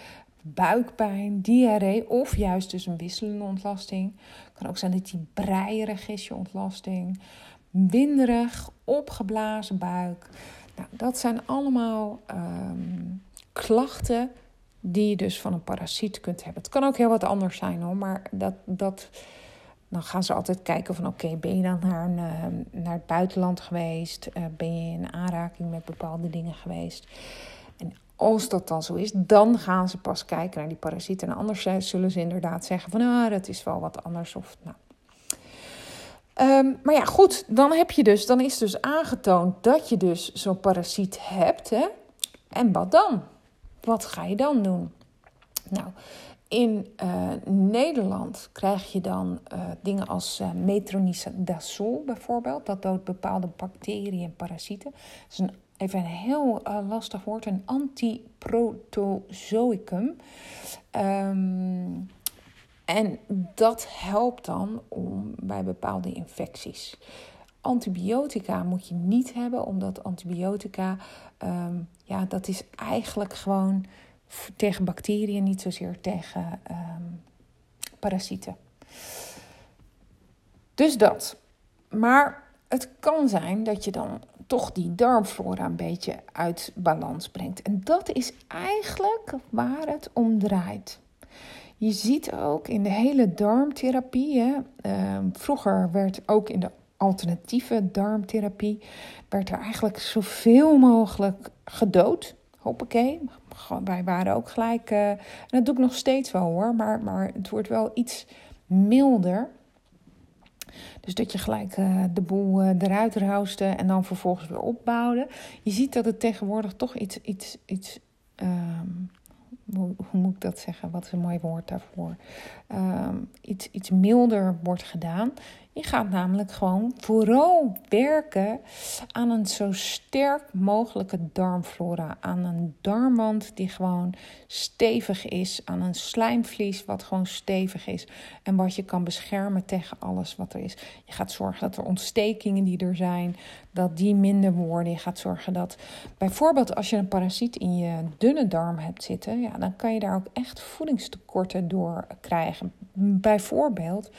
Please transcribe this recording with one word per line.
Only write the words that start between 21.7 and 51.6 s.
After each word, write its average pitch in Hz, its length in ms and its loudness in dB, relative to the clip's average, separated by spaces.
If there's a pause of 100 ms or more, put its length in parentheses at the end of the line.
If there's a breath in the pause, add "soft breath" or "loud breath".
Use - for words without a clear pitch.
naar 175 240 0
een, 175 140 -2
ehm, 165 340 -6 (300)
naar 170 100 -4
het 170 120 -8
buitenland 180 540 0
geweest? 165 680 -6
Eh, - 180 -8 (140)
ben 165 280 -4
je 165 120 -6
in 175 160 -8
aanraking 175 560 -4
met 165 160 -8
bepaalde 165 440 -6
dingen 165 240 -6
geweest?" - 540 -10 (680 loud breath)
En - 160 -10 (220)
als 220 340 4
dat 185 180 -2
dan 160 160 -4
zo 180 100 -6
is, 190 220 -4
dan 214 440 8
gaan 185 300 2
ze 180 80 -8
pas - 280 -6
kijken 170 340 -6
naar 151 100 -6
die 160 80 -8
parasieten. 180 500 -6
En - 80 -4
anders, 208 300 -4
eh, 190 140 2
zullen 185 320 0
ze 180 80 -2
inderdaad 170 460 -4
zeggen 180 260 -4
van, 226 100 0
"Ah, 240 280 4
dat 190 180 -2
is - 160 -10
wel - 160 -4
wat - 240 -8
anders." 170 320 -8
Of, 190 280 -14
nou. 170 120 -16 (1600 loud breath)
Ehm, 269 400 8 (100)
maar 302 120 6
ja, 262 100 6
goed, - 420 8
dan 277 240 6
heb 330 200 6
je 294 120 6
dus, 208 220 8
dan 254 140 6
is 262 180 0
dus 196 240 0
aangetoond 202 840 2
dat 302 260 6
je 233 80 4
dus 175 360 0
zo'n 190 260 -2
parasiet 185 600 0
hebt, - 480 0
hè? 247 180 2 (600)
En 233 220 4
wat 185 200 0
dan? 320 320 6 (580)
Wat 226 240 0
ga 170 200 -8
je 190 100 -2
dan 262 260 2
doen? 180 300 0 (800)
Nou, 190 180 -4 (600 loud breath)
in, 220 480 2
eh, 180 340 -2 (160)
Nederland 196 1080 2
krijg 196 400 -2
je 190 100 -2
dan, - 420 -4
eh, - 160 -12 (220)
dingen 196 260 -2
als, - 320 -6
eh, 185 120 -4
metronidazol 190 1500 -2